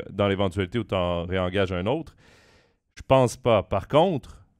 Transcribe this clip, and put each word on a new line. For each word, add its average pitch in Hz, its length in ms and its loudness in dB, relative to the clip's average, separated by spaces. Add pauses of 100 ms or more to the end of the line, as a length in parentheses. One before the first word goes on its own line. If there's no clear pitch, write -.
(100)
dans 101 160 0
l'éventualité 98 540 -2
où - 20 -4
t'en 87 420 -2
réengages 92 460 -2
un 90 160 -4
autre ? 156 300 -6 (800)
Je - 100 -20
pense 131 300 4
pas. 110 260 2
Par 98 240 -4
contre, 156 580 0 (160)